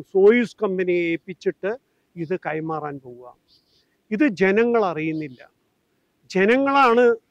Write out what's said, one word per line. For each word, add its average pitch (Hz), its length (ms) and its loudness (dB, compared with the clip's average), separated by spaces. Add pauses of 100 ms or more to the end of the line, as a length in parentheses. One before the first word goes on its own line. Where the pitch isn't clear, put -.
(120)
സോയൂസ് 208 500 4
കമ്പനിയെ 185 500 -2
ഏൽപ്പിച്ചിട്ട് 180 580 -6 (540)
ഇത് 160 100 -6 (120)
കൈമാറാൻ 156 580 -8
പോവുക. 123 220 -20 (880)
ഇത് 214 120 0 (160)
ജനങ്ങൾ 220 480 2
അറിയുന്നില്ല. 156 500 -8 (920)
ജനങ്ങളാണ് 247 720 4 (240)